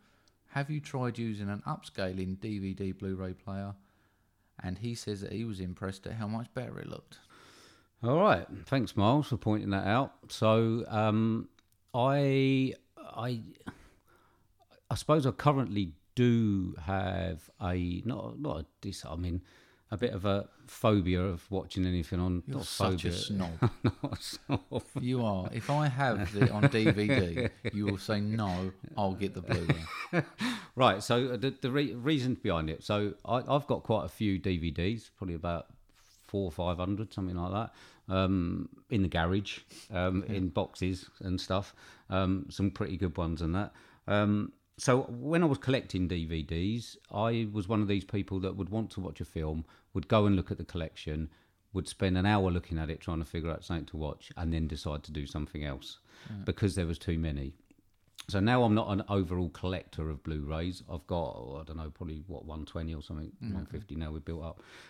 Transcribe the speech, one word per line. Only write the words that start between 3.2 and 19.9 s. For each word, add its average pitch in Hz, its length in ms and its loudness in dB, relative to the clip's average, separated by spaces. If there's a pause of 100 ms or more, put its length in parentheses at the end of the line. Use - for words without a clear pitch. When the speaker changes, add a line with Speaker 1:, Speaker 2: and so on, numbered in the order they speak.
Speaker 1:
player?" 98 400 -8 (840)
And 92 180 -4
he 120 180 -6
says 104 240 -6
that 101 100 -8
he 107 140 -4
was 104 160 -6
impressed 95 480 -6
at - 60 -6
how 110 120 -4
much 113 260 -6
better 120 280 -8
it 50 80 -10
looked. - 320 -14 (840)
Speaker 2:
All 127 160 4
right. 175 260 6 (220)
Thanks, 127 300 0
Miles, 117 320 6
for 117 80 0
pointing 104 340 0
that 95 160 2
out. 120 280 2 (180)
So, 113 560 4
um, 110 600 2 (460)
I, 135 800 4 (240)
I, 117 420 -6 (1500)
I 123 60 0
suppose 151 300 4
I 127 40 4
currently 104 640 2 (240)
do 110 680 4
have 90 680 -2 (140)
a, 90 420 -2
not, 117 360 -6
not 147 220 -4
a 76 40 -10 (140)
dis-, - 240 -8
I 73 100 -8
mean, 87 280 -2 (480)